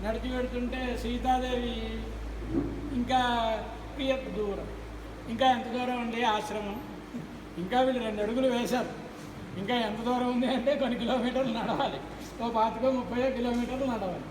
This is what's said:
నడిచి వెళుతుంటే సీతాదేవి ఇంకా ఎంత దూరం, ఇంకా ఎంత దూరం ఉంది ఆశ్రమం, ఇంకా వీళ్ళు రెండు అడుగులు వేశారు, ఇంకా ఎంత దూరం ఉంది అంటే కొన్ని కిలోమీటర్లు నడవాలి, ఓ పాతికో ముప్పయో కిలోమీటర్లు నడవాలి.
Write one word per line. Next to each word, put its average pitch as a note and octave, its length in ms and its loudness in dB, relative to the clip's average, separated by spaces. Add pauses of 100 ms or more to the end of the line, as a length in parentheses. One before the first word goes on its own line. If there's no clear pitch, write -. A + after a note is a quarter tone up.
నడిచి A#3 320 -2
వెళుతుంటే B3 600 -2
సీతాదేవి B3 760 0 (1200)
ఇంకా B3+ 240 4 (800)
ఎంత C4 360 0
దూరం, G3 320 -2 (640)
ఇంకా B3+ 220 6
ఎంత A#3+ 140 2
దూరం B3 360 -2
ఉంది A#3 220 0
ఆశ్రమం, G#3 580 0 (760)
ఇంకా F#3+ 240 2
వీళ్ళు C4 220 4
రెండు G#3+ 180 -2
అడుగులు A#3+ 260 2
వేశారు, A#3+ 400 2 (720)
ఇంకా G3+ 160 0
ఎంత A3 220 0
దూరం B3 360 2
ఉంది B3 140 4
అంటే B3+ 280 4
కొన్ని B3 240 0
కిలోమీటర్లు A#3 580 2
నడవాలి, G3+ 420 0 (440)
ఓ A#3 60 0
పాతికో A3+ 420 4
ముప్పయో B3 400 2
కిలోమీటర్లు A#3+ 540 0
నడవాలి. G3 460 -2